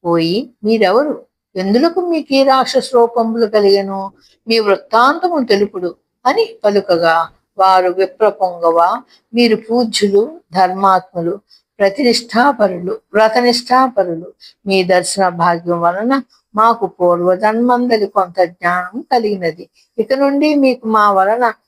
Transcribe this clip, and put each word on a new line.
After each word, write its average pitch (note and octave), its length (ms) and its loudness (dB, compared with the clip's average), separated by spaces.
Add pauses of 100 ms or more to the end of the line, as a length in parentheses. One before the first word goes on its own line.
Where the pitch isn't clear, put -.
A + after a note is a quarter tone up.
"ఓయి, E3+ 440 -2 (140)
మీరెవరు? A3 600 0 (300)
ఎందులకు B3 460 0
మీకు D#4+ 320 -4
ఈ C4+ 100 2
రాక్షస C4 500 0
రూపములు A#3 520 0
కలిగెను? G3 640 0 (360)
మీ A3+ 120 2
వృత్తాంతము C4 840 0
తెలుపుడు" G3 500 -2 (300)
అని G#4+ 300 0 (100)
పలుకగా, E3+ 640 0 (280)
వారు, F#3 320 4
"విప్ర F#3+ 400 0
పొంగవ, F3 720 0 (320)
మీరు A3+ 220 2
పూజ్యులు, A3 840 -2 (120)
ధర్మాత్ములు, F#3 840 0 (400)
ప్రతినిష్ఠాపరులు, A3 1200 0 (140)
వ్రతనిష్ఠాపరులు, A3 1200 0 (340)
మీ F#3+ 160 0
దర్శన F3+ 460 0
భాగ్యం F3 520 -2
వలన G#3+ 400 0 (340)
మాకు A3 320 2
పూర్వజన్మందలి G#3+ 1200 0
కొంత F#3 360 -2
జ్ఞానం F3+ 580 -4
కలిగినది. F#3+ 680 -4 (280)
ఇక A3+ 160 -2
నుండి C#4 420 0
మీకు B3+ 320 0
మా G#3+ 240 2
వలన G#3+ 420 0 (140)